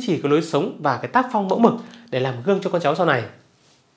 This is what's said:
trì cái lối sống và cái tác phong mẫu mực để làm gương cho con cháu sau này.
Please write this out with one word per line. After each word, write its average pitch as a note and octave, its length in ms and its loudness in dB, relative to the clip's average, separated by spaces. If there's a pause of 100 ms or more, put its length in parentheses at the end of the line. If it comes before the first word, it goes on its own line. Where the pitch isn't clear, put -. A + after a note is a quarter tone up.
trì D3+ 160 0
cái C#3+ 80 0
lối D#3 100 4
sống E3 380 -2
và C#3 180 0
cái - 100 -8
tác B3+ 240 2
phong G3+ 160 0
mẫu F#3 120 0
mực A#3 140 6 (360)
để B2+ 100 -2
làm B2+ 140 -2 (120)
gương F#3+ 180 2
cho F3+ 60 -4
con E3+ 120 -2
cháu D3+ 140 0
sau F3 100 0
này. C3 180 2 (720)